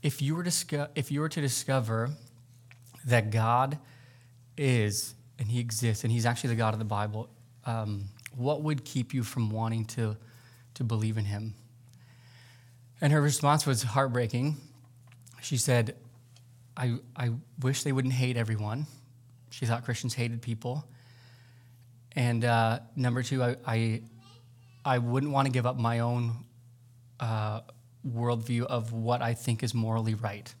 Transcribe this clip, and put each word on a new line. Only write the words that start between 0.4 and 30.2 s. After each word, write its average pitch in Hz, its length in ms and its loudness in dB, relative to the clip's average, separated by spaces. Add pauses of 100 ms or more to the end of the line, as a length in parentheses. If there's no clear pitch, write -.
disco-, 151 520 -2
if - 160 -2
you 143 100 0
were 156 100 0
to 160 100 -4
discover 123 680 0 (960)
that 117 240 4
God 120 480 2 (800)
is, 117 560 2 (240)
and 110 120 -4
he 123 80 0
exists, 117 460 0
and 113 80 2
he's 117 140 2
actually 120 240 0
the 117 60 2
God 110 180 2
of 110 40 -4
the 110 60 -4
Bible, 104 460 -4 (340)
um, 104 460 -4 (260)
what 147 260 0
would 151 220 0
keep - 300 -4
you 127 80 0
from 110 260 -2
wanting 113 380 -2
to, 110 320 -2 (560)
to 127 100 -4
believe 110 320 0
in 107 80 0
him?" 101 300 -4 (1500)
And 147 140 6
her 147 80 6
response 147 420 4
was 127 180 2
heartbreaking. 123 760 2 (800)
She - 160 -4
said, 120 400 2 (800)
"I, 123 200 0 (200)
I 123 140 -2 (300)
wish 131 220 0
they 143 100 0
wouldn't 131 220 2
hate 127 220 2
everyone." 110 500 -2 (640)
She - 160 -6
thought 117 180 0
Christians 120 300 -4
hated 117 280 -4
people. 123 440 -6 (1300)
And, 120 320 2
uh, 117 360 4 (160)
number 123 260 0
two, 131 200 0
I, 120 140 0 (100)
I, 113 360 0 (840)
I 127 140 2
wouldn't 135 340 0
wanna 139 180 2
give 123 140 0
up 127 140 0
my 117 220 2
own, 120 440 -2 (760)
uh, 110 400 -4 (460)
worldview 120 580 0
of 117 280 -2
what 117 300 0
I 120 120 0
think 113 280 -2
is 117 120 -4
morally 113 400 0
right. 104 460 -6